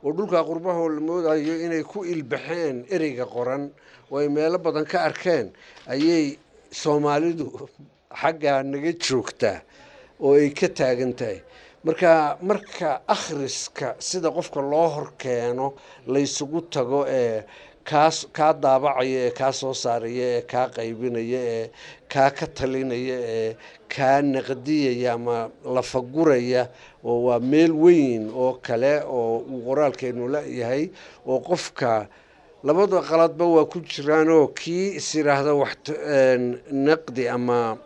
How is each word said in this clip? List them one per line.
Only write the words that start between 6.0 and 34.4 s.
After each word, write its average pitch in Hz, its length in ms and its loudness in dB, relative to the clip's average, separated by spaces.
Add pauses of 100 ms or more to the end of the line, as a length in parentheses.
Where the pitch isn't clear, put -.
Soomaalidu 147 720 0 (640)
xaggaa 147 520 0
naga 143 360 -4
joogtaa 107 600 -2 (580)
oo 139 160 4
ay 147 160 6
ka 175 160 0
taagan 127 480 -2
tahay. 104 240 -6 (460)
Marka, 160 560 4
marka 180 680 -6
akhriska 143 920 -4
sida 175 280 -4
qofka 151 320 -4
loo 151 300 2
hor 147 260 -8
keeno, 123 580 -4 (340)
la 131 120 2
isugu 143 480 -2
tago, 139 400 -2
ee, 117 380 -2 (400)
kaas-, 151 480 2
kaa 160 200 4
daabacaya, 131 760 2
ee - 20 -4
kaa 135 240 -2
soo 135 180 -6
saaraya, 120 640 -4
ee 120 60 0
kaa 127 260 -2
qaybinaya, 117 720 -4
ee 117 300 -4 (420)
kaa 139 200 4
ka 156 160 -6
talinaya, 131 760 -4
ee 113 320 -4 (320)
kaa 139 340 4
naqdiyaya 131 920 0
ama 117 320 -2 (160)
lafaguraya, 127 1040 2 (380)
oo 120 260 0
waa 120 80 4
meel 147 320 4
weyn 151 640 6
oo 127 240 0
kale 131 480 0
oo 117 300 0 (100)
uu 131 160 -8
qoraalkeennu 123 640 -2
la 147 160 -2
yahay, 131 460 -4 (360)
oo 131 140 0
qofka 123 680 -2 (560)
labada 180 420 2
qaladba 165 400 2
waa 160 240 6
ku - 100 -10
jiraanoo 156 720 4